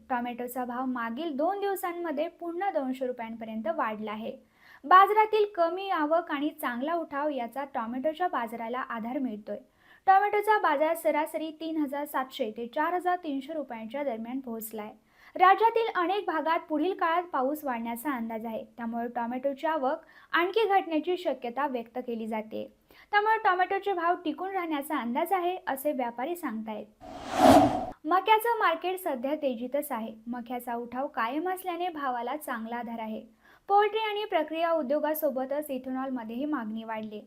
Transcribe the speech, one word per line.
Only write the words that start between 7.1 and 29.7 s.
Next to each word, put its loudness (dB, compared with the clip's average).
याचा -4
टोमॅटोच्या -2
बाजाराला -4
आधार -6
मिळतोय. -4
टोमॅटोचा 6
बाजार 2
सरासरी 0
तीन -4
हजार -2
सातशे -4
ते -8
चार 0
हजार 2
तीनशे -4
रुपयांच्या -6
दरम्यान -4
पोहोचलाय. -8
राज्यातील 6
अनेक 0
भागात 0
पुढील 0
काळात 0
पाऊस -2
वाढण्याचा -4
अंदाज -6
आहे, -8
त्यामुळे -4
टोमॅटोची -4
आवक 0
आणखी 4
घटण्याची 2
शक्यता -2
व्यक्त -6
केली -6
जाते. -8
त्यामुळे 4
टोमॅटोचे 2
भाव 2
टिकून -4
राहण्याचा -2
अंदाज 0
आहे, 2
असे 0
व्यापारी -4
सांगतायत. -6
मक्याचं 4
मार्केट 2
सध्या -2
तेजीतच -2